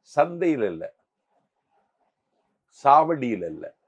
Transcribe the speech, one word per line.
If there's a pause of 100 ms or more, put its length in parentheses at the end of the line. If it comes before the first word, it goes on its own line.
சந்தையில்
அல்ல, (1900)
சாவடியில்
அல்ல (140)